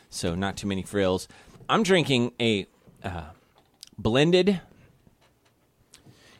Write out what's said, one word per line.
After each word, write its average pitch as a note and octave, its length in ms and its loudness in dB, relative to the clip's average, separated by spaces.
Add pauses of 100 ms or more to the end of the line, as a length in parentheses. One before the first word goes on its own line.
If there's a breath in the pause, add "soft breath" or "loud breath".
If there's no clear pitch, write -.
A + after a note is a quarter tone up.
So F2 260 -6
not F#2+ 220 -4
too G#2 100 -8
many F#2+ 160 -4
frills. F#2+ 440 0 (420 soft breath)
I'm D#3+ 140 2
drinking C#3 560 2
a, A2 280 0 (360)
uh, F2 200 -8 (760)
blended. E3 640 2 (1800 soft breath)